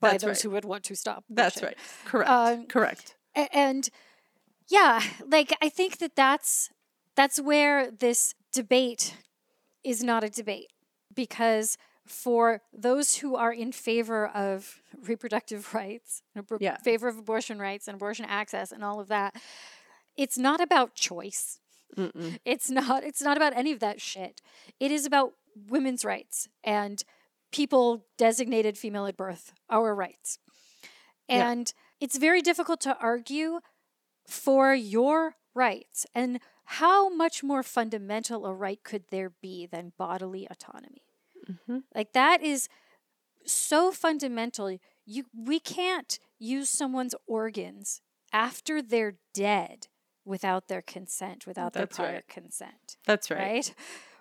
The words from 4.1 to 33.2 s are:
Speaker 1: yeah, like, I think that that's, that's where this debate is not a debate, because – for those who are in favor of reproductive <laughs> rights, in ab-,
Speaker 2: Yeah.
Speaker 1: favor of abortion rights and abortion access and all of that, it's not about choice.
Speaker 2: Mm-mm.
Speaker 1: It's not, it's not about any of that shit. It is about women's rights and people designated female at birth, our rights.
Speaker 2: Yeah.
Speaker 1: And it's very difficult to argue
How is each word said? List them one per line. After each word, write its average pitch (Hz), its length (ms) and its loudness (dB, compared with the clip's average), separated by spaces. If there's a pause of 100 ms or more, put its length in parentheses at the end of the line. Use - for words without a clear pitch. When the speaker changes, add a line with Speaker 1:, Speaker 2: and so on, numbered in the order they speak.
Speaker 1:
yeah, 294 340 8 (240)
like, 302 360 4
I 311 60 2
think 370 300 -2
that 330 180 -4
that's, 277 520 4 (480)
that's 277 240 4
where 294 500 4
this 240 440 0 (180)
debate 247 600 2 (680)
is 240 220 -2
not 226 200 2
a 214 40 -4
debate, 208 440 -8 (420)
because – 226 640 2 (280)
for 233 540 2 (120)
those 247 460 2
who 262 180 -2
are 233 160 2
in 233 180 -6
favor 226 560 -2
of 196 560 -6 (180)
reproductive 214 760 -6
<laughs> 220 60 -2
rights, 208 420 -12 (120)
in 208 60 -10
ab-, 208 200 -8
Speaker 2:
Yeah. 185 180 0
Speaker 1:
favor 226 280 0
of 233 120 -4
abortion 220 420 -6
rights 202 260 -8
and 208 80 -12
abortion 208 300 -8
access 202 480 -6
and 214 100 -14
all 208 160 -6
of 196 100 -12
that, 202 280 -2 (800)
it's 277 200 -2
not 277 240 2
about 294 360 2
choice. - 640 -8 (360)
Speaker 2:
Mm-mm. 170 480 -6
Speaker 1:
It's 247 260 -2
not, 262 320 0
it's - 200 -8
not 285 140 2
about 294 200 4
any 277 160 0
of 233 80 -6
that 208 200 -2
shit. - 400 -12 (380)
It 277 140 2
is 294 140 0
about 269 260 4 (360)
women's 262 360 0
rights - 440 -6 (140)
and 208 400 -2 (480)
people 247 560 2 (100)
designated 226 600 2
female 202 280 -6
at 190 100 -6
birth, 190 360 -10 (160)
our 220 260 2
rights. - 440 -6 (880)
Speaker 2:
Yeah. 247 220 2
Speaker 1:
And 240 220 -4 (280)
it's 285 160 -4
very 320 260 6
difficult 339 400 0
to 269 160 -2
argue 277 600 -2 (680)